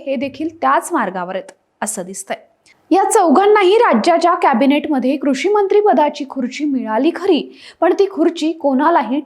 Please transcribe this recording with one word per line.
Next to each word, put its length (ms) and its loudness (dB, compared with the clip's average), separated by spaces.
हे 100 -4
देखील 400 -8
त्याच 360 -2
मार्गावर 420 -4
आहेत, 180 -12
असं 200 -8
दिसतंय. 340 -12
या 200 2
चौघांनाही 680 4
राज्याच्या 580 2
कॅबिनेटमध्ये 840 0
कृषी 320 -2
मंत्री 320 2
पदाची 500 2
खुर्ची 340 -8
मिळाली 520 -2
खरी, 260 0
पण 120 2
ती 180 2
खुर्ची 420 -2
कोणालाही 720 0